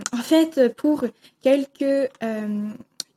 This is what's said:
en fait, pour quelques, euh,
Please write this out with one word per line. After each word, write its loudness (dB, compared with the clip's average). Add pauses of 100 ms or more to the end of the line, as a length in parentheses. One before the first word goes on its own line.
(120)
en -4
fait, 2
pour -2 (380)
quelques, 0 (400)
euh, -6 (480)